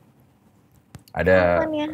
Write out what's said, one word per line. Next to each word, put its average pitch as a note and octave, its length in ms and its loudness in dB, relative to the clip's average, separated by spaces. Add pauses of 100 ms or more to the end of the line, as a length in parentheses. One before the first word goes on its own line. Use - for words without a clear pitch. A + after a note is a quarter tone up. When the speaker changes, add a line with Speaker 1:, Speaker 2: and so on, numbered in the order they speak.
(1120)
Speaker 1:
Ada F#2 260 2 (200)
Speaker 2:
Kapan D#4 160 -2
ya? D4+ 220 -6